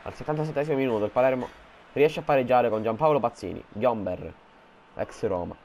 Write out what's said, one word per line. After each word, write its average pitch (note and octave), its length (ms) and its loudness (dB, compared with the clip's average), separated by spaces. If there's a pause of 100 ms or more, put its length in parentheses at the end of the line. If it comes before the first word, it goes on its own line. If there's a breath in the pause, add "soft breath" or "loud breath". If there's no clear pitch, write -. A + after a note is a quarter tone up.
Al - 100 -10
settantasettesimo D3+ 640 -4
minuto A#2 280 0
il G2+ 60 -4
Palermo B2+ 380 2 (440)
riesce D#3 260 2
a D#3 40 -10
pareggiare B2 460 4
con G#2+ 140 0
Giampaolo C3+ 360 2
Pazzini, G2+ 480 -4
Ghiomber, F#2+ 680 -2 (600)
ex - 320 -8
Roma. F2+ 400 -2